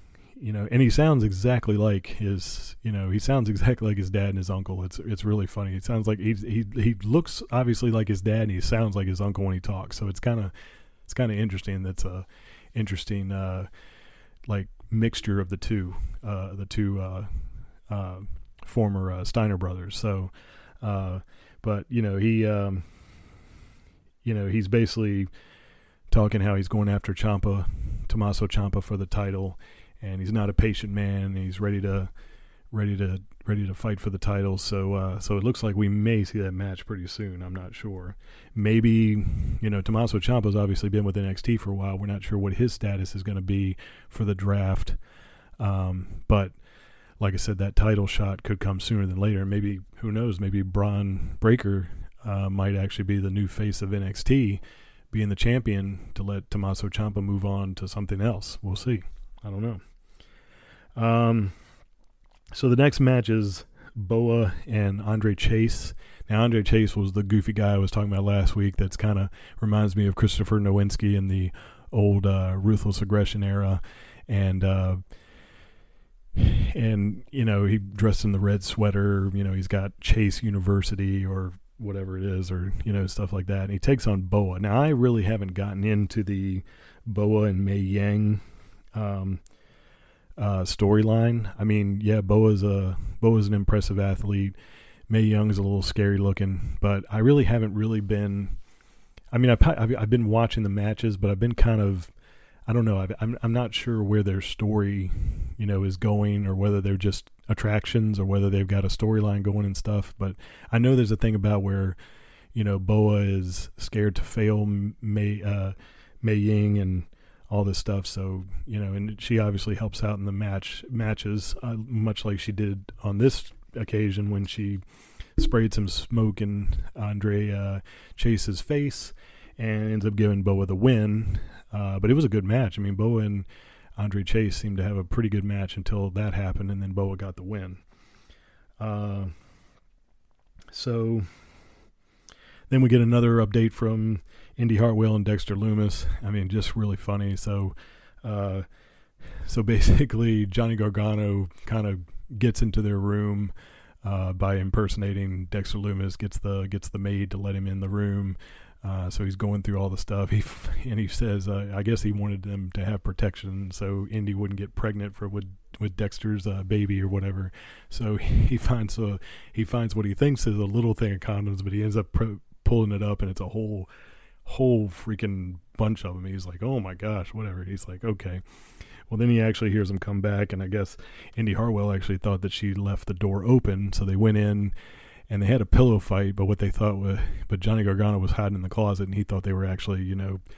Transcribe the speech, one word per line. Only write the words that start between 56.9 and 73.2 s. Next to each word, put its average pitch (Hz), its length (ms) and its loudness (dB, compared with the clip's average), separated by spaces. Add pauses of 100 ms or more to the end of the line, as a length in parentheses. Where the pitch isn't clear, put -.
move 98 220 -2
on 98 320 -2
to 95 120 -8
something 98 340 -4
else. 107 400 -2
We'll 95 140 -4
see. 113 260 -2 (420)
I 104 60 -8
don't 98 120 -6
know. 110 200 -6 (1200)
Um, 117 520 4 (1000)
so - 140 0
the 120 80 6
next 139 240 4
match 127 300 4
is 104 360 0 (300)
Boa 113 580 2 (120)
and 104 360 0
Andre 104 340 0
Chase. - 580 2 (360)
Now, 110 140 4
Andre 117 200 4
Chase 110 320 4
was 98 180 0
the 101 100 0
goofy 101 300 2
guy 101 200 2
I 101 40 2
was 98 140 2
talking 104 200 0
about 98 140 0
last 101 300 4
week. 98 200 2
That's 95 220 0
kinda 101 320 0 (320)
reminds 107 340 2
me 104 120 4
of 98 80 2
Christopher 107 440 2
Nowinski 101 560 2
in 98 120 0
the 95 240 0 (400)
old, 101 340 4
uh, 95 320 2
Ruthless 104 440 2
Aggression 101 420 0